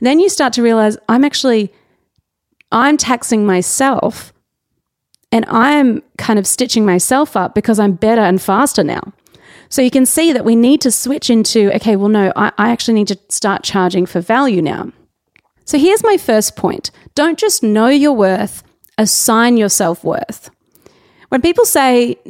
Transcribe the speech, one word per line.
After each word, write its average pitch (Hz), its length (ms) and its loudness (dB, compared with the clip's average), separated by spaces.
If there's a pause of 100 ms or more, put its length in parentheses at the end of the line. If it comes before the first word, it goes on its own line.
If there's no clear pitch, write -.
then 269 200 2
you 392 80 4
start 277 260 -2
to 240 80 -2
realize, 220 340 2 (120)
"I'm 247 160 2
actually, 240 480 -2 (1000)
I'm 277 240 2
taxing 240 480 -2
myself 208 880 -2 (1000)
and 226 160 0
I'm 254 520 2 (160)
kind 214 220 -2
of 190 80 -2
stitching 233 400 -2
myself 220 500 0
up 185 200 -4
because 214 240 0
I'm 202 140 2
better 220 260 0
and 185 200 2
faster 208 440 0
now." - 280 -8 (560)
So - 140 -2
you 254 80 2
can 262 160 2
see 320 260 0
that 247 120 -2
we 226 100 2
need 247 280 4
to 247 100 0
switch - 360 -6
into, 220 460 2
"Okay, 208 220 0
well, 202 120 0
no, 202 280 2
I, - 200 -2
I 214 140 0
actually 233 240 -2
need 208 140 0
to 196 100 -6 (120)
start - 340 -4
charging 185 420 0
for 180 140 -6
value 220 420 0
now." - 300 -6 (720)
So - 120 -4
here's 370 280 2
my 427 140 2
first - 360 -2
point. - 380 -6 (240)
Don't 311 220 0
just - 240 -2
know 214 260 2
your 285 240 4
worth, 202 500 -2 (340)
assign 226 600 2
your 214 120 2
self-worth. - 800 -4 (800)
When 247 120 -2
people 359 220 2
say, 247 520 2 (140)